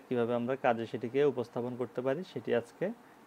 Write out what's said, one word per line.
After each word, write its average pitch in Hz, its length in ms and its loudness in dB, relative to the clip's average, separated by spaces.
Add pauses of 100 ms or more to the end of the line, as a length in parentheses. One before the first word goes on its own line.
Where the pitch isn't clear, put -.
কীভাবে 120 260 2
আমরা 120 220 0
কাজে 117 300 2
সেটিকে 127 380 0
উপস্থাপন 123 520 -2
করতে 123 260 -4
পারি 139 300 -2
সেটি 120 220 -2
আজকে 160 360 -2 (360)